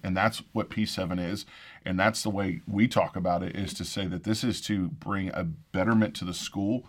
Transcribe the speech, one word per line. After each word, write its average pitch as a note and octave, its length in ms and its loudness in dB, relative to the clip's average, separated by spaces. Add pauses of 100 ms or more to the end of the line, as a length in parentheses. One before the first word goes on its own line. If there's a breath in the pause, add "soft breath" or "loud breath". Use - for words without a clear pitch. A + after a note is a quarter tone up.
And F#2 120 0
that's G#2 240 2 (120)
what A2 180 -2
P G#2+ 160 0
seven F2+ 320 -2
is. F2+ 260 -4 (400 loud breath)
And F#2 140 0
that's A2 240 4
the A2 80 -2
way F#2+ 380 -2
we G#2 180 6
talk F#2+ 300 2
about F2 260 2
it, F2+ 140 -6
is F#2+ 180 -4
to F2 100 -6
say F#2+ 220 -4
that E2+ 160 -4
this A2 220 0
is A2 180 0
to F#2+ 260 0
bring F#2+ 420 -4
a F2+ 120 -4 (300)
betterment A2 440 4
to - 80 -6
the F2 100 -4
school G#2 540 -2